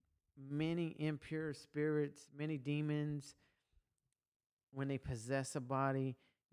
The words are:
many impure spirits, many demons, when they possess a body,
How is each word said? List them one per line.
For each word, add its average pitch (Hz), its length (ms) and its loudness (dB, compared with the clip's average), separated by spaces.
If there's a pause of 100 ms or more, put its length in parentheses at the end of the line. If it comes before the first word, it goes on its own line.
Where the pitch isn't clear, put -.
(380)
many 156 600 0
impure 156 540 -2
spirits, 147 800 0
many 151 240 -2
demons, 147 760 0 (1400)
when 135 160 -2
they 139 100 0
possess 131 580 -2
a 147 60 -2
body, 135 540 2 (380)